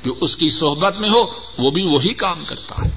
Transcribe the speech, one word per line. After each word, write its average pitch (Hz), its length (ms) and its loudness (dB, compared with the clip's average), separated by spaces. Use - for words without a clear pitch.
جو 127 160 -4
اس - 160 -2
کی 160 120 2
صحبت 160 480 0
میں 214 140 -2
ہو، 233 120 6
وہ 131 120 4
بھی 175 120 0
وہی 156 320 2
کام 175 300 -4
کرتا - 300 -12
ہے۔ - 220 -2